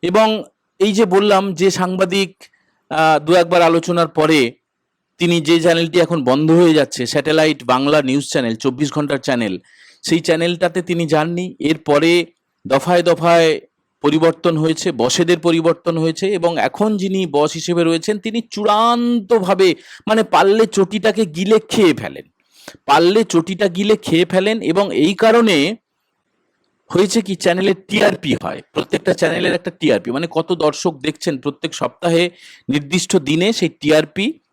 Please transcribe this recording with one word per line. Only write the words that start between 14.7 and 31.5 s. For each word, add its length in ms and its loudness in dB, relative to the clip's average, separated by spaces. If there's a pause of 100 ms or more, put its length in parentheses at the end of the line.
বসেদের 480 0
পরিবর্তন 580 0
হয়েছে 360 -4
এবং 260 -2
এখন 380 -2
যিনি 280 -4
বস 280 0
হিসেবে 300 -2
রয়েছেন, 360 -2
তিনি 220 -6 (100)
চূড়ান্তভাবে, 1200 0 (320)
মানে 160 2
পারলে 440 2
চটিটাকে 580 0
গিলে 340 0 (100)
খেয়ে 240 4
ফেলেন, 320 -10 (600)
পারলে 380 4
চটিটা 440 -2
গিলে 280 0
খেয়ে 300 0
ফেলেন। 360 -2
এবং 340 -2
এই 180 2
কারণে 640 2 (1120)
হয়েছে 340 0
কি, 140 -6
চ্যানেলের 400 0 (120)
টিআরপি 560 0
হয়, 180 -10 (120)
প্রত্যেকটা 400 -4
চ্যানেলের 400 -2
একটা 180 -6
টিআরপি, 400 -2
মানে 200 -6
কত 200 -4
দর্শক 500 -2
দেখছেন 360 -6
প্রত্যেক 360 -8